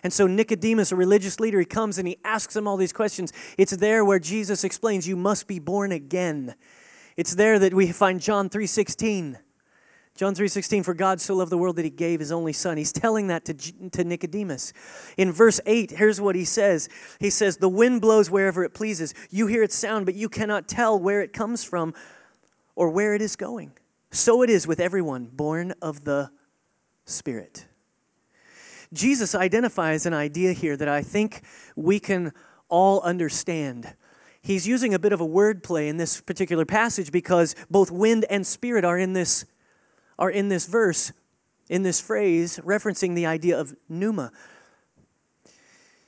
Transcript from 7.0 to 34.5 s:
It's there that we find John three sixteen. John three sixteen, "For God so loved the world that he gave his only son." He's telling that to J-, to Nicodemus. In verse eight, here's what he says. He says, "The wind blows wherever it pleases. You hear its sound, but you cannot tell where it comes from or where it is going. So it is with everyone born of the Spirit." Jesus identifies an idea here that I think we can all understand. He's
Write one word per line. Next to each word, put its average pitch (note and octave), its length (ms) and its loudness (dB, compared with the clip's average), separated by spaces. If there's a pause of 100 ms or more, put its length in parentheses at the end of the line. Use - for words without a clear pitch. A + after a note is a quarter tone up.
It's E3+ 180 -4
there G#3+ 240 6
that F#3+ 160 4
we F#3 180 4
find F#3 280 2
John G3+ 280 0
three G#3 180 -4
sixteen. F#3+ 720 -4 (800)
John G3 180 -2
three G3 140 0
sixteen, G3 340 -2
"For F3+ 120 -2
God F#3+ 260 0
so G3 140 -4
loved F3+ 180 0
the F3 60 2
world F3 180 0
that E3+ 80 -2
he D3+ 60 -4
gave E3 300 -2
his D3+ 120 -6
only E3 200 -2
son." E3 240 -4
He's D3+ 160 -4
telling A3 340 0
that E3+ 200 -4
to D#3+ 80 -8
J-, E3+ 380 -14
to F3 120 -2
Nicodemus. F3 680 -6 (440)
In F#3 160 4
verse A3 340 6
eight, A3 240 2
here's G3 300 2
what G3 140 2
he F3+ 100 -2
says. G3 440 2 (300)
He G3 120 -2
says, F#3+ 280 0
"The F#3+ 100 4
wind A#3 320 4
blows G#3+ 300 6
wherever F#3+ 340 2
it - 100 -8
pleases. F#3 380 -6 (180)
You G#3 180 0
hear A3+ 140 2
its G#3 120 2
sound, G#3 320 -4
but F#3 80 -2
you G#3+ 140 -6
cannot G#3 400 -4
tell A3 300 2
where G3+ 220 0
it F3 120 -4
comes A3+ 300 -6
from E3 320 -6 (800)
or F3+ 140 2
where G#3 260 0
it G#3 80 -2
is - 140 -4
going. F#3 360 -10 (380)
So A#3+ 320 4
it A#3+ 60 6
is G3 180 4
with D#3+ 140 0
everyone E3 460 -2
born D3+ 560 -4
of C#3+ 220 -8
the C#3+ 260 -2 (720)
Spirit." - 640 -10 (1300)
Jesus A#3 420 0
identifies F3+ 720 2
an E3 80 0
idea D3+ 380 0
here D#3 240 -2
that D3 120 -2
I C#3+ 140 0
think G#3+ 400 -2 (340)
we F#3 240 2
can F3+ 320 -4 (360)
all F#3+ 340 4
understand. D#3 920 -4 (480)
He's F#3+ 240 -2